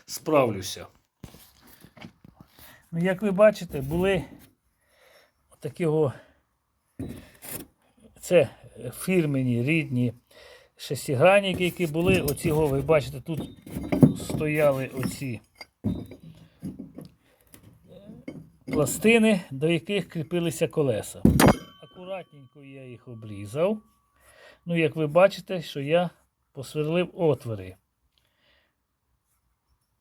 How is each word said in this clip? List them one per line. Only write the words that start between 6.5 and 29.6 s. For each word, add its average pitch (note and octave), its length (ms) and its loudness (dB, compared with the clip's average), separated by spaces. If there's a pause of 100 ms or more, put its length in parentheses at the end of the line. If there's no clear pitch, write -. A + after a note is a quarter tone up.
це D#3+ 300 4 (440)
фірмені, C3+ 720 0
рідні C3 500 0 (600)
шестигранники, F3+ 920 2
які E3+ 220 -2
були. E3+ 340 2
Оці D3 300 0
го, D#3 160 2
ви C#3 140 0
бачите, C#3 400 0
тут - 280 -8 (720)
стояли D3 640 0
оці - 540 -8 (3250)
пластини, G#3+ 760 2 (100)
до C#3 180 -2
яких F3 400 -2
кріпилися E3+ 580 -2
колеса. A2 540 -2 (640)
Акуратненько D#3+ 800 -16
я C3+ 220 -18
їх B2 220 -20
обрізав. A2+ 720 -4 (840)
Ну, E3+ 120 -2
як D#3 180 2
ви D#3 120 -2
бачите, F3+ 540 2
що D3 200 -10
я E3 280 2 (440)
посверлив D3+ 600 -4
отвори. A2+ 600 -2 (2250)